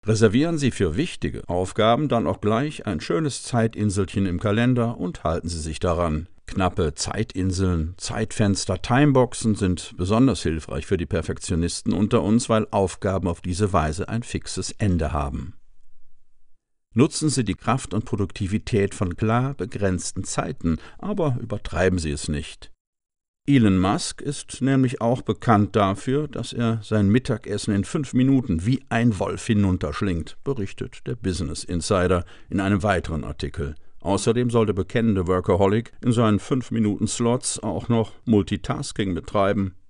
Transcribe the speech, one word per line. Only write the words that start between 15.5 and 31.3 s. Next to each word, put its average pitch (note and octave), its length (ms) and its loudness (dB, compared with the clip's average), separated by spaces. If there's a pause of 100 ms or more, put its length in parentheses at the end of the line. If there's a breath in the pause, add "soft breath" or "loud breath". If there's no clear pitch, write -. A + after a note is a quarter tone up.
Nutzen D#3 340 2
Sie B2+ 160 0
die F#2+ 120 -2
Kraft - 380 -2
und G#2+ 120 -2
Produktivität G2+ 920 -2
von F2 220 -2
klar B2 380 0
begrenzten F#2 680 -2
Zeiten, - 540 -2 (220 loud breath)
aber E3 420 -2
übertreiben F#2 580 0
Sie D#2 120 -2
es C#2 180 -6
nicht. - 420 -8 (760)
Elon A2 320 6
Musk G2 440 0
ist - 400 -8
nämlich C3 400 2
auch A#2+ 220 0
bekannt G#2 520 2
dafür, B2+ 540 0
dass - 240 -8
er A2+ 280 0
sein G#2 280 2
Mittagessen G#2+ 640 0
in G2 100 2
fünf D3+ 300 -4
Minuten B2 520 4
wie B2+ 220 0
ein A#2 320 2
Wolf F#2 260 -2
hinunterschlingt, F#2 1000 0
berichtet - 600 -6
der B2+ 80 -4
Business E2+ 500 -4